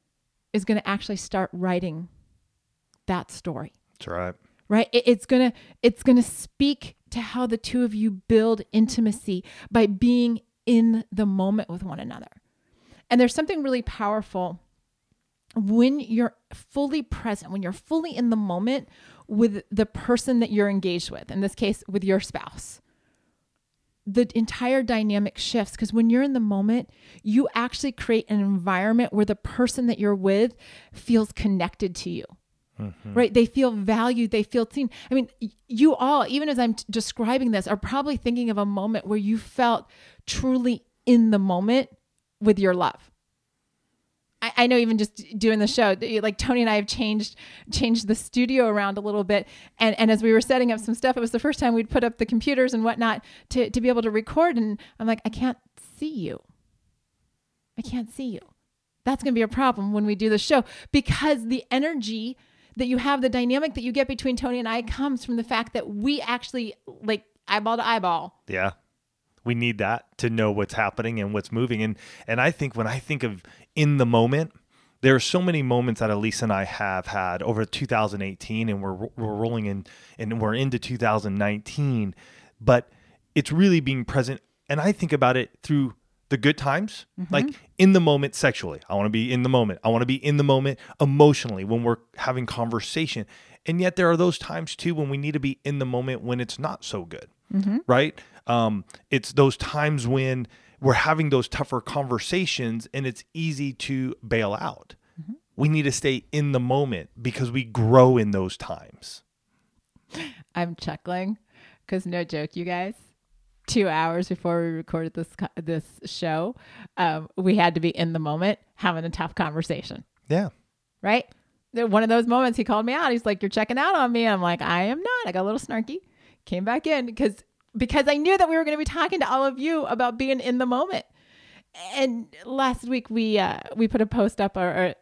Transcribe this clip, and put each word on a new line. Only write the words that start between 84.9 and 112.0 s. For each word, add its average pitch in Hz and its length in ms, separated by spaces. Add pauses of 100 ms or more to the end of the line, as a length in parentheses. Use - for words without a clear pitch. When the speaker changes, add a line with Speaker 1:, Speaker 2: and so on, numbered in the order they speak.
Speaker 2:
think 180 220
about 131 240
it 123 140 (120)
through 139 320 (360)
the 135 80
good 143 180
times, 147 480 (160)
Speaker 1:
Mm-hmm. 165 120
Speaker 2:
like, 262 220 (220)
in 190 160
the 185 80
moment 143 340
sexually. 87 540
I 92 60
wanna 104 160
be 113 200
in 123 120
the 127 80
moment. 113 340
I 110 60
wanna 117 160
be 131 80
in 147 240
the 143 40
moment 139 360 (200)
emotionally 139 640
when 117 200
we're 117 140 (180)
having 127 300
conversation. 117 800 (400)
And 170 120
yet 180 180
there 175 140
are 170 60
those 175 220
times 160 360
too 175 200
when 147 160
we 139 80
need 147 140
to 147 60
be 135 260
in 143 160
the 131 60
moment 127 360
when 123 180
it's - 180
not 156 240
so 92 220
good, - 240 (240)
Speaker 1:
Mm-hmm. 196 340
Speaker 2:
right? 135 320 (280)
Um, 110 380 (260)
it's 131 240
those 139 220
times 147 520
when 131 400 (320)
we're 131 140
having 156 340
those 131 180
tougher 131 340
conversations 123 1120
and 135 140
it's 123 160 (100)
easy 143 420
to 131 400 (120)
bail 107 320
out. - 380 (240)
Speaker 1:
Mm-hmm. 175 140 (220)
Speaker 2:
We 147 120
need 156 140
to 135 100
stay 135 400
in 147 200
the 127 80
moment 123 500 (100)
because 120 300
we 127 140
grow 120 520
in 104 160
those 95 240
times. - 640 (1300)
Speaker 1:
I'm 170 220
chuckling 180 600 (480)
'cause, 185 200